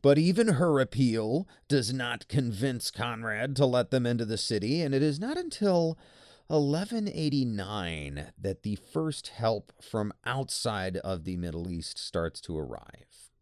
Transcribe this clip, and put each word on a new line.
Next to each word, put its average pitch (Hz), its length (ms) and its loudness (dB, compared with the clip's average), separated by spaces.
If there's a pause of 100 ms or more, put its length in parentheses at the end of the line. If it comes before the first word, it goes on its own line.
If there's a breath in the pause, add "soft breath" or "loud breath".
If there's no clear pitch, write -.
But 143 140 8
even 185 320 4
her 156 320 4
appeal 117 640 2 (220 soft breath)
does 123 240 2
not 120 360 -4
convince 120 600 0
Conrad 113 680 -4
to 139 100 6
let 123 240 4
them 127 160 2
into 120 180 2
the 107 140 -2
city, 117 420 0
and 139 140 0
it 135 80 4
is 151 180 0
not 269 160 -4
until 190 640 0 (500 loud breath)
eleven 175 580 0
eighty-nine 101 1300 -2
that - 240 -4
the 104 140 -4
first - 520 -6
help 113 520 -2
from 104 320 -4 (120)
outside 107 760 -2
of 90 260 -4
the 92 120 -4
Middle 87 340 -4
East 85 280 -8
starts - 440 -4
to 80 160 -6
arrive. - 720 -12 (120)